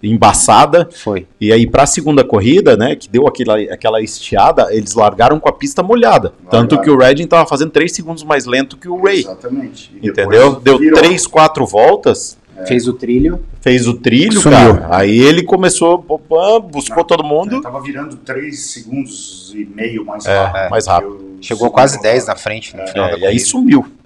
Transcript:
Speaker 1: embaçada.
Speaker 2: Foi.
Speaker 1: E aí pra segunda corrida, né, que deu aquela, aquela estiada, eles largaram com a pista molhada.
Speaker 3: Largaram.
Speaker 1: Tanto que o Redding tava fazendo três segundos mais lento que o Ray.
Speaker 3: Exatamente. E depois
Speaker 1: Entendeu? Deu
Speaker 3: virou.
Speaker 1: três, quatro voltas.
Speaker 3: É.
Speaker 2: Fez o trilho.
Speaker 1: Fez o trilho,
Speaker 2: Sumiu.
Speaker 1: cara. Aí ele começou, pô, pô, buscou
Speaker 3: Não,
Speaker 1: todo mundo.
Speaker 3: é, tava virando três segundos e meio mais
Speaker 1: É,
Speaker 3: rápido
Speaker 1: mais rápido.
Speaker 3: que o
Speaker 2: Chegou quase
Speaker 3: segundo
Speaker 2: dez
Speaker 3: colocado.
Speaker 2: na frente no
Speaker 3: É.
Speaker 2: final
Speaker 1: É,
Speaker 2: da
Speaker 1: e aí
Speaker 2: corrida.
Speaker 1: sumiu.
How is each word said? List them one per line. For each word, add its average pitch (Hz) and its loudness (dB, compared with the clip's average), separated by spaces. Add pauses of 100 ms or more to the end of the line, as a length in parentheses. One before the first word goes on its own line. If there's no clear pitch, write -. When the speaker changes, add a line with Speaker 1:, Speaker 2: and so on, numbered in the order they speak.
Speaker 1:
embaçada. 113 2
Speaker 2:
Foi. 98 -8 (140)
Speaker 1:
E 107 2
aí 113 4
pra 135 2
segunda 143 0
corrida, 117 2
né, 127 -2
que - -16
deu 127 0
aquela, 113 -2 (140)
aquela 110 -4
estiada, 107 0
eles 104 -4
largaram 117 2
com - 0
a 131 0
pista - -6
molhada. 196 2 (120)
Speaker 3:
Largaram. 117 2
Speaker 1:
Tanto 139 2
que 151 0
o 143 4
Redding 139 4
tava 165 2
fazendo 147 -4
três 160 0
segundos 160 -12
mais 147 -4
lento 135 -4
que 180 -20
o 180 -8
Ray. 196 0
Speaker 3:
Exatamente. - -12
E 107 -6
depois 98 -4
Speaker 1:
Entendeu? 127 4
Deu 127 2
Speaker 3:
virou. 156 4
Speaker 1:
três, 170 2
quatro 156 0
voltas. 131 0 (180)
Speaker 3:
É. 92 -14
Speaker 2:
Fez 120 -2
o 123 -2
trilho. 127 -2 (200)
Speaker 1:
Fez 123 0
o 120 -2
trilho, 165 0
Speaker 2:
Sumiu. 143 4 (200)
Speaker 1:
cara. 80 -6
Aí 101 2
ele 156 4
começou, 175 0
pô, 156 -6
pô, 190 0
buscou 156 -8
Speaker 3:
Não, 170 0
Speaker 1:
todo 160 -2
mundo. 175 -4
Speaker 3:
é, 277 -6
tava 131 -12
virando 139 -14
três 139 -12
segundos 110 -14
e 104 -10
meio 110 -10
mais 104 -12
Speaker 1:
É, 98 0
Speaker 3:
rápido 95 -6
Speaker 1:
mais 104 -4
rápido. 95 -2
Speaker 3:
que 95 -20 (160)
o - -20
Speaker 2:
Chegou 117 -4
quase 135 2
Speaker 3:
segundo - -10
Speaker 2:
dez 120 0
Speaker 3:
colocado. 104 -6
Speaker 2:
na - -20
frente - -12
no 92 -14
Speaker 3:
É. 95 -12
Speaker 2:
final 98 -6
Speaker 1:
É, 87 -4
Speaker 2:
da 85 -6
Speaker 1:
e - -10
aí - -
Speaker 2:
corrida. 120 -2
Speaker 1:
sumiu. 247 2 (220)